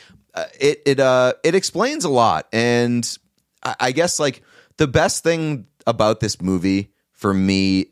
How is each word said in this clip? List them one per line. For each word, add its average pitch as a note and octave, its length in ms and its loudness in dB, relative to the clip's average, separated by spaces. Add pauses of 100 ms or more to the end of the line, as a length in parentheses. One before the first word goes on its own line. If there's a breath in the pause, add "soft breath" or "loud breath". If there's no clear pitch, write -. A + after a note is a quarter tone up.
(340 loud breath)
uh, D#2+ 120 -6 (140)
it, C#3+ 260 0
it, C3+ 140 2
uh, B2+ 340 2 (100)
it E3 120 2
explains A#3+ 500 -2
a E3 40 -2
lot. A2+ 420 2
And A#2+ 560 0 (560)
I, B2 160 -8
I B2+ 120 0
guess, E3 280 -2
like, C#3+ 220 -4 (360 soft breath)
the D3+ 100 2
best D#3 360 0
thing D#3 440 -2 (200)
about A2+ 320 0
this G#2 220 -4
movie F#2+ 500 0 (220)
for G2 200 -2
me F#2+ 580 0